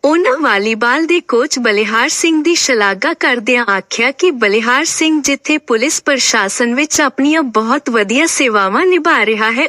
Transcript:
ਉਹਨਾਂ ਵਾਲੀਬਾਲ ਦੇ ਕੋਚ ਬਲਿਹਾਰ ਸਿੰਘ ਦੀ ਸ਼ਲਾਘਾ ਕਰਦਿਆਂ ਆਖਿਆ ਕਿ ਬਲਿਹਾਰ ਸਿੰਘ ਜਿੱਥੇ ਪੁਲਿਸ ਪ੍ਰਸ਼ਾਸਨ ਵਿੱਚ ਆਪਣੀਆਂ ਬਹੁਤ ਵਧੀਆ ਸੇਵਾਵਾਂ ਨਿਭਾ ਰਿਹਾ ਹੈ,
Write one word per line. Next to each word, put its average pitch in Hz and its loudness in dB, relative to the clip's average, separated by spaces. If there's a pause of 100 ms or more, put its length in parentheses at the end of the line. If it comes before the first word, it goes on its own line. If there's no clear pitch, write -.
ਉਹਨਾਂ 359 2
ਵਾਲੀਬਾਲ 233 0
ਦੇ 339 2
ਕੋਚ 262 -2
ਬਲਿਹਾਰ 220 0
ਸਿੰਘ 320 0
ਦੀ 339 2
ਸ਼ਲਾਘਾ 220 0
ਕਰਦਿਆਂ 247 0
ਆਖਿਆ 208 -2
ਕਿ 359 0
ਬਲਿਹਾਰ 233 0
ਸਿੰਘ 311 0
ਜਿੱਥੇ 285 -2
ਪੁਲਿਸ 247 -2
ਪ੍ਰਸ਼ਾਸਨ 240 0
ਵਿੱਚ 302 -2
ਆਪਣੀਆਂ 294 0
ਬਹੁਤ 233 -2
ਵਧੀਆ 233 0
ਸੇਵਾਵਾਂ 226 0
ਨਿਭਾ 311 2
ਰਿਹਾ 220 0
ਹੈ, 285 -2